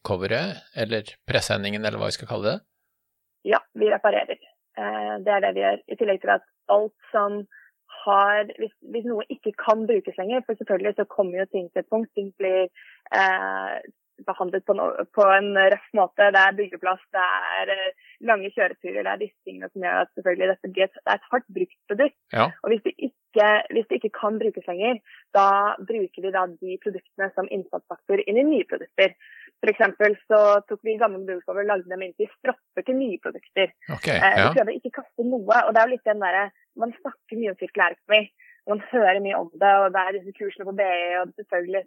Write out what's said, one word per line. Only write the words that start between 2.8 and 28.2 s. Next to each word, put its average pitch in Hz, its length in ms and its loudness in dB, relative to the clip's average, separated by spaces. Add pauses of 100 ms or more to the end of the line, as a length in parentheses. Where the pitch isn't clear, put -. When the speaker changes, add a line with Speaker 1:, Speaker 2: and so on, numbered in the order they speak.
Speaker 2:
Ja, 202 160 2 (160)
vi 214 160 2
reparerer. 202 480 0 (400)
Eh, 202 320 -6 (140)
det 202 80 2
er 196 100 0
det 196 80 2
vi 196 80 -4
gjør. 196 240 0
I - 160 -10
tillegg 196 220 0
til 202 100 0
at 190 140 0 (260)
alt 208 240 2 (160)
som 208 300 -2 (640)
har, 202 500 4
hvis, 214 160 -6 (220)
hvis 226 160 -4
noe 220 180 -4
ikke 220 320 -6
kan 220 240 0
brukes 202 320 -2
lenger, 220 320 -4
for 220 80 -2
selvfølgelig 202 400 -2
så 208 80 -2
kommer 185 380 -4
jo 196 100 -8
ting 180 160 -6
til 180 160 -6
et - 80 -12
punkt, 220 240 -2
ting 196 240 -8
blir, 185 320 0 (400)
eh, 190 640 -2 (480)
behandlet 185 380 -4
på - 100 -2
en, - 380 -2
på 208 160 4
en 196 220 4 (240)
røff 202 140 -4 (120)
måte. 202 320 4
Det 196 80 4
er 196 160 6
byggeplass, 185 460 -4 (120)
det 190 100 0 (360)
er, 190 160 -2
eh, 190 360 -8 (140)
lange 202 300 0
kjøreturer, 196 480 -2
det 196 80 -4
er 202 100 -4
disse 202 220 -10
tingene 190 260 -14
som 190 140 -12
gjør 180 220 0
at - 100 -20
selvfølgelig 185 380 0
dette 190 180 -8
blir 190 160 0
et, - 80 -6
det - 180 -4
er 202 60 0
et - 140 -16
hardt 254 240 -2
brukt - 220 -6 (120)
produkt. 233 280 0 (140)
Speaker 1:
Ja. 113 120 4 (180)
Speaker 2:
Og - 80 -2
hvis 226 160 -2
det 349 80 -4
ikke, - 540 0 (260)
hvis 220 160 -2
det 247 80 -2
ikke 220 160 -4
kan 220 240 -4
brukes 208 320 -4
lenger, 214 300 -2 (340)
da 196 140 6 (340)
bruker 196 400 -6
vi 190 80 -4
da 185 160 0
de 185 380 -10
produktene 196 500 -6
som 190 160 -4
innsatsfaktor 190 720 -4